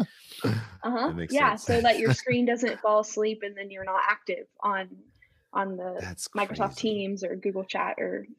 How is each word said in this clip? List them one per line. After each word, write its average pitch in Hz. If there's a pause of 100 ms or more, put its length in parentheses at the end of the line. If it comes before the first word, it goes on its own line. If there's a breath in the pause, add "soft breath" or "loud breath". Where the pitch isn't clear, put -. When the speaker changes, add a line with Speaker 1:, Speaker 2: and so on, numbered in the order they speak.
Speaker 1:
<laughs> 214 (380)
Uh-huh. 226
Speaker 2:
That 330
makes 170
Speaker 1:
Yeah, 269
Speaker 2:
sense. 220
Speaker 1:
so 240
that 233
your 226
Speaker 2:
<laughs> -
Speaker 1:
screen 247
doesn't 240
fall 214
asleep 214
and 202
then 196
you're 190
not 190
active 202 (140)
on, 190 (640 soft breath)
on 196
the 180
Speaker 2:
That's - (100)
Speaker 1:
Microsoft -
Speaker 2:
crazy. 220
Speaker 1:
Teams 196
or 180
Google 190
Chat 185
or 180 (120)